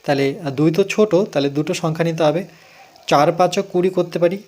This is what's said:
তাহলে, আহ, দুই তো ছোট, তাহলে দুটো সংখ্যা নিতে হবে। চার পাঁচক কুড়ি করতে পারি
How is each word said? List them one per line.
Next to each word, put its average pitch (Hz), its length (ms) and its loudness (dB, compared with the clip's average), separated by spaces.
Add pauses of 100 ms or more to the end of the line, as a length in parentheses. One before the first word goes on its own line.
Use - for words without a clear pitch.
তাহলে, 139 280 0
আহ, 151 260 -8
দুই 156 180 4
তো 196 60 2 (100)
ছোট, 214 200 2 (180)
তাহলে 143 260 -2
দুটো 151 160 -2 (100)
সংখ্যা 165 260 -2
নিতে 165 200 -2
হবে। 165 140 0 (680)
চার 151 180 6 (100)
পাঁচক 180 340 0
কুড়ি 180 260 0
করতে 170 240 -4
পারি 180 260 0